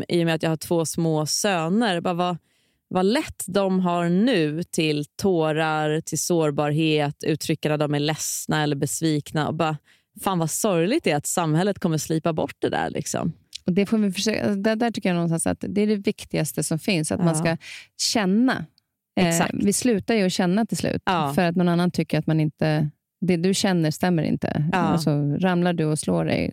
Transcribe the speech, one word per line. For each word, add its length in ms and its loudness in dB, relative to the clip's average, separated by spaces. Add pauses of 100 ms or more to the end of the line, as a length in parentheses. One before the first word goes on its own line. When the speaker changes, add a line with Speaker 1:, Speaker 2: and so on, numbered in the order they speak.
Speaker 1:
i 140 2
och 40 2
med 80 2
att 80 -4
jag 80 2
har 60 0
två 280 0
små 420 0
söner. 760 0
Bara 140 -2
vad, 220 -2 (520)
vad 180 0
lätt 400 -2
de 340 0
har 280 2
nu 540 2
till 420 -2 (120)
tårar, 840 0
till 180 -6
sårbarhet, 1040 0
uttrycka 440 -2
när 100 0
de 160 0
är 60 0
ledsna 640 -2
eller 140 0
besvikna. 720 -2
Och 60 -4
bara, 220 -2 (440)
fan 180 0
vad 120 0
sorgligt 540 0
det 60 0
är 60 2
att 100 -4
samhället 520 0
kommer 200 0
slipa 340 -2
bort 260 -4
det 120 -2
där, 200 -2
liksom. 420 -4 (340)
Speaker 2:
Och 60 2
det 140 2
får 120 0
vi 140 0
försöka, 420 -2
där, 220 0
där 140 0
tycker 180 -4
jag 60 2
någonstans 320 0
att 220 -2
det 120 -2
är 60 2
det 100 2
viktigaste 680 -4
som 160 -2
finns, 340 -2
att 120 0
man 40 4
Speaker 1:
Ja. 60 2
Speaker 2:
ska 220 0 (420)
känna. 680 2 (560)
Eh, 80 4
Speaker 1:
Exakt. 260 2
Speaker 2:
vi 180 2
slutar 420 0
ju 120 4
att 60 2
känna 340 2
till 100 -4
slut, 280 -2
Speaker 1:
Ja. 300 0
Speaker 2:
för 80 2
att 140 0
någon 120 4
annan 220 2
tycker 280 0
att 80 -2
man 140 2
inte, 500 0 (300)
det 160 2
du 180 2
känner 360 2
stämmer 320 0
inte. 500 -2
Speaker 1:
Ja. 60 0
Speaker 2:
Alltså, 320 2 (300)
ramlar 320 2
du 120 -2
och 140 0
slår 260 -2
dig, 280 -2